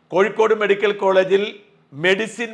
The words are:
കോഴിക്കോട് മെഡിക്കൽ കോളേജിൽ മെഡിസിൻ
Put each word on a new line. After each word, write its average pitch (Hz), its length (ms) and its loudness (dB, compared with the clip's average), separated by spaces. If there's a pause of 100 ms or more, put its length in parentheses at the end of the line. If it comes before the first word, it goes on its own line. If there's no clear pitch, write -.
(120)
കോഴിക്കോട് 214 480 2
മെഡിക്കൽ 202 400 0
കോളേജിൽ 190 420 2 (600)
മെഡിസിൻ 220 500 -2